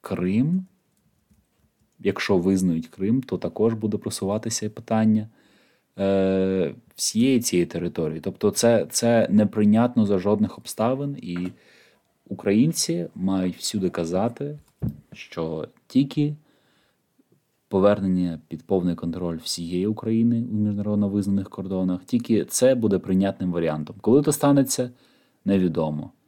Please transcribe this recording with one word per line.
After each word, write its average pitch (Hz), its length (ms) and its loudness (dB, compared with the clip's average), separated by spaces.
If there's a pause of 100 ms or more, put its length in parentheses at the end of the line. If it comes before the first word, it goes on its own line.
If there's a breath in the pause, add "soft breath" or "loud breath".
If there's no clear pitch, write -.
Крим, 113 640 -2 (1300)
якщо 101 400 0
визнають 90 500 2
Крим, 113 340 -2
то - 160 -6
також 110 360 0
буде 107 240 -4
просуватися 107 680 -4
і - 20 -4
питання, 110 600 0 (720 soft breath)
е, 95 760 0 (200)
всієї 123 460 2
цієї 87 260 0
території. 80 540 -4
Тобто 101 300 0
це, 113 400 2
це 117 400 2
неприйнятно 107 760 4
за 98 120 2
жодних 104 400 0
обставин, 135 640 -4
і 87 160 -6 (920 soft breath)
українці 107 840 0
мають 92 420 -2
всюди 92 340 -2
казати, 110 680 -4 (540)
що 80 560 -8 (180)
тільки 147 480 0 (1300)
повернення 95 800 2
під 80 140 -10
повний 90 320 0
контроль 85 420 -6
всієї 87 500 -4
України 113 680 0
у - 20 -8
міжнародно 104 540 0
визнаних 98 420 -2
кордонах, 92 540 -4
тільки 113 400 0
це 131 300 2
буде 107 240 2
прийнятним 95 540 0
варіантом. 80 480 -4
Коли 131 220 4
це 147 100 0
станеться, 139 580 2 (540 soft breath)
невідомо. 82 680 0 (160)